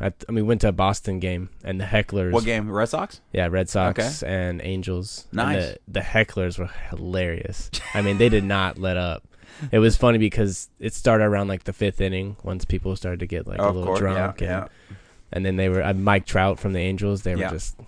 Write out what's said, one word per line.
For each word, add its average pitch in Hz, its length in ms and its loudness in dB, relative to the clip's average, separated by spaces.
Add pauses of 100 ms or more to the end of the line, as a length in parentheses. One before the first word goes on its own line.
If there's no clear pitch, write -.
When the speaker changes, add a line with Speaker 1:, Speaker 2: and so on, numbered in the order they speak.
Speaker 1:
At, - 280 -4
I 117 40 -4
mean, 110 120 2
we 107 40 0
went 113 140 4
to 110 60 6
a 98 40 2
Boston 95 480 0
game, 90 300 -4 (140)
and 92 160 -4
the 92 40 -4
hecklers 98 480 0
Speaker 2:
What 117 120 2
game? 110 260 -2
Red 104 180 0
Sox? 180 320 -6 (120)
Speaker 1:
Yeah, 90 160 0
Red 92 200 0
Sox 107 540 0
Speaker 2:
Okay. 90 100 -4
Speaker 1:
and 90 300 -4
Angels. 92 680 -6
And - 60 -8
Speaker 2:
Nice. 107 280 0
Speaker 1:
the, - 140 -8 (100)
the - 120 -4
hecklers 95 580 0
were 87 120 -6 (200)
hilarious. 90 800 -4 (240)
I 107 80 0
mean, 101 160 2
they 117 120 8
did 107 140 4
not 98 340 0
let 92 180 -2
up. 90 280 -4 (480)
It 113 80 6
was 110 160 8
funny 120 220 6
because 104 500 0 (120)
it 110 140 -6
started 110 300 4
around, 101 240 2
like, 95 160 -6
the 98 80 -6
fifth 98 280 -2
inning 95 420 -2
once 92 220 -4
people 95 320 0
started 90 240 -4
to - 60 -6
get, 87 200 -4
like, 95 120 -6
a 98 60 2
Speaker 2:
Of 101 120 4
Speaker 1:
little 92 180 0
Speaker 2:
course, 104 80 2
yeah, 95 120 2
Speaker 1:
drunk. 95 280 -2
And, 87 80 -2
Speaker 2:
yeah. 92 160 -4 (680)
Speaker 1:
and 92 140 -2
then 95 100 0
they 95 120 2
were, 92 140 2
uh, 95 120 2
Mike 98 320 2
Trout 95 340 2
from 95 140 -2
the 87 60 0
Angels, 95 420 0
they 90 120 0
were 87 80 -2
Speaker 2:
Yeah. 92 80 -4
Speaker 1:
just, - 260 -8 (120)